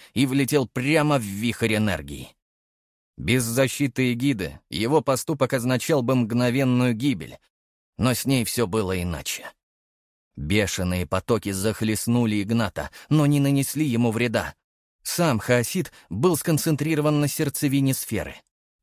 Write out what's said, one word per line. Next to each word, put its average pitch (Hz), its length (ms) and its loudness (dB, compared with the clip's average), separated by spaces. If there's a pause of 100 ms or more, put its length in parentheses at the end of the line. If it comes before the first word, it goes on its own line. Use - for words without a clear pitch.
(140)
и 135 120 4
влетел 135 420 2
прямо 147 500 2
в 120 40 -2
вихрь 107 520 -2
энергии. 76 640 -4 (800)
Без 123 260 0
защиты 127 720 0
и - 20 -4
гиды 113 540 -2
его 113 320 2
поступок 139 540 -2
означал 127 480 0
бы 123 120 2
мгновенную 123 800 2
гибель, 110 440 -4 (600)
но 120 160 2
с - 120 -6
ней 131 180 2
все 117 220 -2
было 95 360 0
иначе. 82 480 -6 (880)
Бешеные 90 680 -2
потоки 104 440 -2
захлестнули 107 920 0
Игната, 101 480 -2 (180)
но 151 180 4
не 147 140 4
нанесли 139 460 0
ему 117 260 2
вреда. 113 420 -2 (480)
Сам 151 360 0
Хаосид 123 540 0 (180)
был 147 260 2
сконцентрирован 151 840 0
на 147 80 2
сердцевине 135 680 0
сферы, - 400 -6 (480)